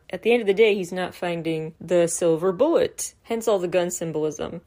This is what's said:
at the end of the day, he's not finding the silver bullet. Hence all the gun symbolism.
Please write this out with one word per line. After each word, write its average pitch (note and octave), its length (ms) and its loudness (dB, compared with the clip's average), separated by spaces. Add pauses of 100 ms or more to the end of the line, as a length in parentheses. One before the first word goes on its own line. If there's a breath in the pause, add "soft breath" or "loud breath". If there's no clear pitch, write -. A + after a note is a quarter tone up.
(120)
at F#3 100 -10
the A3 100 2
end A#3+ 100 4
of G#3 60 -2
the G3 60 4
day, G#3+ 220 6
he's F#3 180 -4
not F#3 220 -6
finding D#3+ 680 -4
the E3+ 240 2
silver E3+ 460 0
bullet. B3 720 0
Hence A3+ 240 -4
all G#3 100 2
the F3+ 100 -2
gun F3 220 0
symbolism. D#3 760 -6